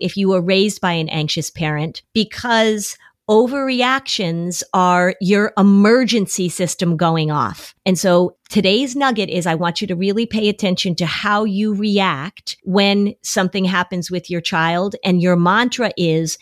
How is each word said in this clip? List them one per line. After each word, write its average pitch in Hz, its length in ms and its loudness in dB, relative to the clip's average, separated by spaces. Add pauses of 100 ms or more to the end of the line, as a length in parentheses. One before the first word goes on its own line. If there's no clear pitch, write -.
if 180 140 -4
you 196 140 0
were 185 120 2
raised 190 380 0
by 180 120 -2
an 160 180 -2
anxious 156 400 -4
parent, 151 540 -4 (100)
because 220 840 0 (340)
overreactions 247 1300 0 (100)
are 180 480 4
your 202 360 2
emergency 202 920 4
system 170 480 -2
going 165 340 0
off. 127 420 -4 (120)
And 185 120 2
so 180 380 2 (140)
today's 233 480 0
nugget 247 320 0
is 180 180 -2
I 165 80 0
want 170 240 -2
you 208 80 -6
to 180 80 -4
really 196 300 -2
pay 214 240 0
attention 190 460 -2
to 180 100 -2
how 208 400 -2
you 208 280 -2
react 190 880 -2
when 202 580 2
something 190 420 -2
happens 180 480 -2
with 180 180 -6
your 175 120 -4
child. 175 640 -2
And 180 160 2
your 180 160 2
mantra 214 580 0
is, 160 460 0